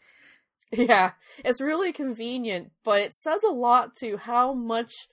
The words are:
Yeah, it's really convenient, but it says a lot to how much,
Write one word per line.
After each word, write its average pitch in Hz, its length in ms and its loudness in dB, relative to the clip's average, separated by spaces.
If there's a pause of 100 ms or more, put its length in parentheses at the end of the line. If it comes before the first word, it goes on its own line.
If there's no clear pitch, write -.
(720)
Yeah, 214 420 4 (320)
it's 247 160 -2
really 311 320 -2
convenient, 233 760 -8 (140)
but 208 160 4
it 214 140 -4
says - 280 -4
a 427 100 4
lot 247 440 2
to 220 200 -6
how 247 380 0
much, 233 380 -4 (200)